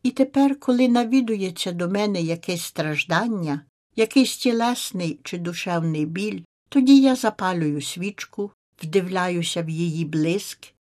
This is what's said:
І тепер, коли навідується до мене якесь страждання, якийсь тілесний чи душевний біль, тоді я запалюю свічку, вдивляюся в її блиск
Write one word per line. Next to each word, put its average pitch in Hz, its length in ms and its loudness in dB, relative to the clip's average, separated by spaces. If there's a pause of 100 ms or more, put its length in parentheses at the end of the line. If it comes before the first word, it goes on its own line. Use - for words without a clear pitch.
І 254 80 0
тепер, 277 500 2
коли 247 280 2
навідується 220 840 0
до 175 160 -2
мене 196 340 0
якесь 170 400 -4
страждання, 160 960 -2 (360)
якийсь 220 400 2
тілесний 233 880 -2
чи - 160 -10
душевний 165 680 -2
біль, 190 340 -6 (280)
тоді 277 320 8
я 262 160 4
запалюю 175 680 -2
свічку, 202 720 -8 (300)
вдивляюся 180 800 -2
в 160 60 -6
її 165 360 -2
блиск 160 540 -2 (300)